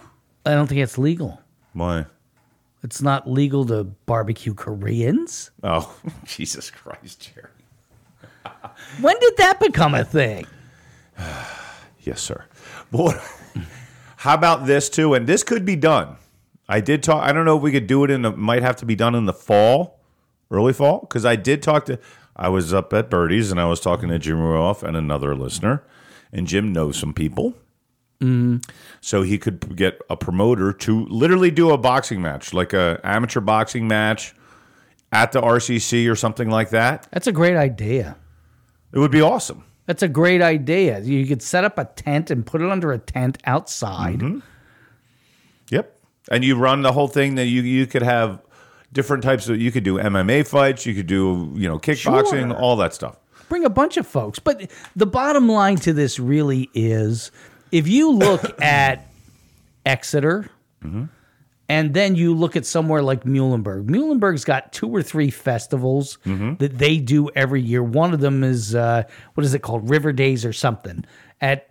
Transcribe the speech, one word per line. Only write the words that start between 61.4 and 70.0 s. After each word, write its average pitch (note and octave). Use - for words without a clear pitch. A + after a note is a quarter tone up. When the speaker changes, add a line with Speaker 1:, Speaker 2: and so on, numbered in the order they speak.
Speaker 1:
and D3+
then F#3+
you E3+
look E3
at C#3
somewhere D#3
like C3+
Muhlenberg. A#2+
Muhlenberg's G3+
got C3+
two A3
or G3
three D3
festivals C3
Speaker 2:
Mm-hmm. G#2
Speaker 1:
that C#3
they D3+
do D3
every C3+
year. B2
One D3+
of D#3
them C#3
is, A#2
uh, A#2
what D3
is C3
it C#3
called? A#2
River D3+